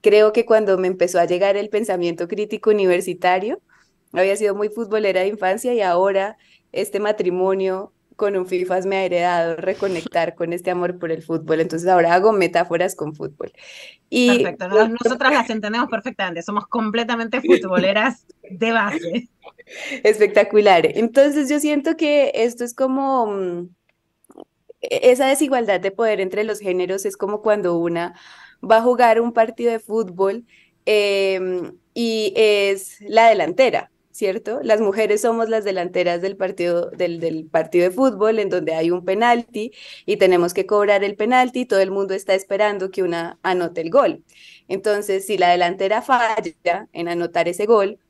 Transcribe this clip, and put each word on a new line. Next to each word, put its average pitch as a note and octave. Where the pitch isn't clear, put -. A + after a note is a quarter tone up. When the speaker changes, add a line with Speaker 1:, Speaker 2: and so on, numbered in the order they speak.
Speaker 1:
Creo G#3+
que A#3
cuando G#3+
me F#3
empezó F3+
a F3
llegar F#3+
el G#3
pensamiento F3
crítico G#3
universitario, F#3
había F#3+
sido G#3
muy G#3
futbolera G#3
de F#3+
infancia G#3
y A3+
ahora F#3+
este G3
matrimonio F#3+
con G3+
un F#3
fifas F3+
me G3
ha F#3+
heredado E3+
reconectar E3+
con E3+
este F3+
amor F3+
por E3
el D#3+
fútbol. D#3+
Entonces E3
ahora E3+
hago G#3
metáforas F3
con D3+
fútbol. -
Y A#3+
Speaker 2:
Perfecto, F#3
no-, A3
nosotras B3
las B3+
entendemos A3
perfectamente, G3
somos G3+
completamente A3+
futboleras G#3
de A3
base. G#3
Speaker 1:
Espectacular. G#3
Entonces C4+
yo D4
siento D4
que D4
esto A#3
es A#3+
como, C4
mm, F3+
e-, A#3+
esa C4
desigualdad B3+
de F#3+
poder G#3+
entre F#3+
los G#3+
géneros F#3
es G3
como G#3
cuando G3+
una E3+
va A3
a A3+
jugar A#3
un A#3
partido A#3
de A3
fútbol, G3+
em, F#3+
y A3
es G3+
la A3
delantera, G3
¿cierto? G#3
Las A3
mujeres G#3
somos A3+
las A3
delanteras F3+
del G3
partido, F3
del, E3+
del D#3+
partido E3
de -
fútbol, A3
en G3
donde D#3+
hay D#3+
un F3+
penalti A#3
y G#3
tenemos F3
que F#3+
cobrar G3+
el G3+
penalti B3
y B3
todo G3
el F#3+
mundo G3
está F#3+
esperando G3
que F#3+
una E3+
anote F3
el E3
gol. B3
Entonces, G3
si F#3+
la F3
delantera F#3
falla A3
en E3+
anotar E3+
ese F3
gol G#3+